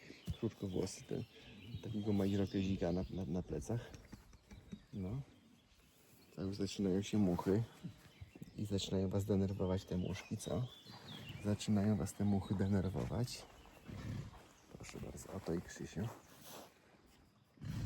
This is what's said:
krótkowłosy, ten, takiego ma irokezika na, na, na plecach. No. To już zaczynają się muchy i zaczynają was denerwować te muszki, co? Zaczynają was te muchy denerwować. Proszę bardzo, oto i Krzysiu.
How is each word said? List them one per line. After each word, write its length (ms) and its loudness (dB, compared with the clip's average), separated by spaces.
krótkowłosy, 640 -2
ten, 200 -4
takiego 300 0
ma 120 4
irokezika 680 2
na, 180 2
na, 160 -4
na 180 0
plecach. 480 -2
No. 280 -2
To 60 -6
już 140 -2
zaczynają 460 2
się 160 2
muchy 460 6
i 80 -2
zaczynają 440 2
was 160 2
denerwować 600 2
te 120 0
muszki, 400 -2
co? 280 0
Zaczynają 500 4
was 180 0
te 120 0
muchy 300 4
denerwować. 880 2
Proszę 260 -10
bardzo, 340 -10
oto 200 -2
i 80 0
Krzysiu. 460 -4